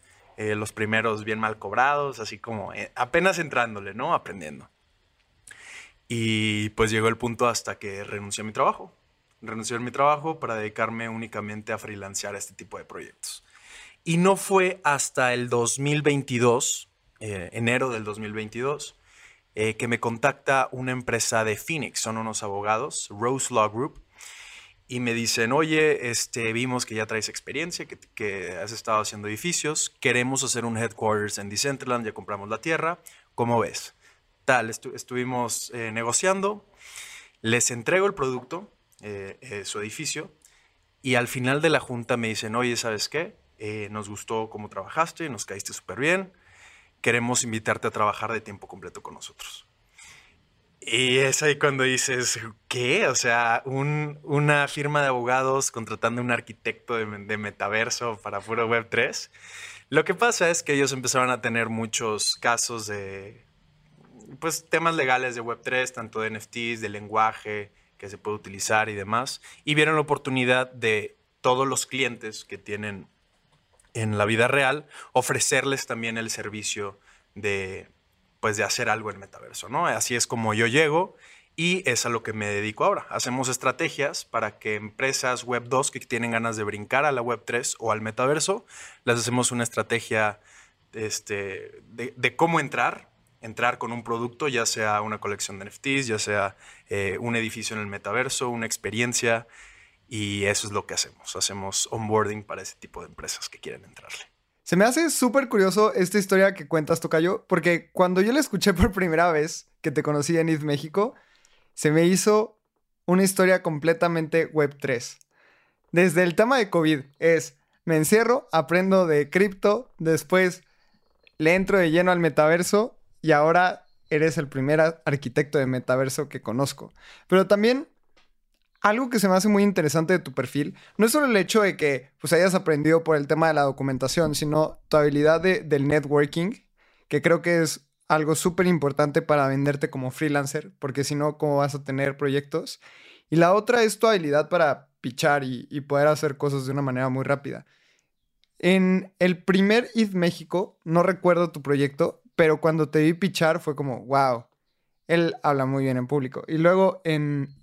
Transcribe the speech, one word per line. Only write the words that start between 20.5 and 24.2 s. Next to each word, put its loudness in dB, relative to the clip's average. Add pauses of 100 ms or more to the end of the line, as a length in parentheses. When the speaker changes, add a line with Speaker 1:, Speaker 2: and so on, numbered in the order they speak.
Speaker 1:
una -6
empresa -2
de -2
Phoenix, -8
son -6
unos -8
abogados, -4
Rose -4
Law 2
Group, -8 (840)